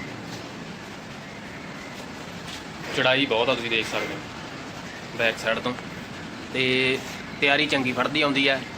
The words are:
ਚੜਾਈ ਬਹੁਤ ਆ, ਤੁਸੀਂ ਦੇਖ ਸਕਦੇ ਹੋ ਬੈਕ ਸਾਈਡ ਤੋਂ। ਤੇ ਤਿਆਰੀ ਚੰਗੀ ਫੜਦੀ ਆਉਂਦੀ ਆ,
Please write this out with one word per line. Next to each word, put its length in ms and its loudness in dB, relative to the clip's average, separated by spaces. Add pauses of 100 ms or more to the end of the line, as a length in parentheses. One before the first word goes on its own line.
(3000)
ਚੜਾਈ 300 6
ਬਹੁਤ 220 6
ਆ, 60 6
ਤੁਸੀਂ 160 -2
ਦੇਖ 160 2
ਸਕਦੇ 280 -2
ਹੋ 40 -6 (1000)
ਬੈਕ 200 2
ਸਾਈਡ 200 2
ਤੋਂ। 140 0 (840)
ਤੇ 440 4 (420)
ਤਿਆਰੀ 260 6
ਚੰਗੀ 260 2
ਫੜਦੀ 300 2
ਆਉਂਦੀ 260 6
ਆ, 120 4 (180)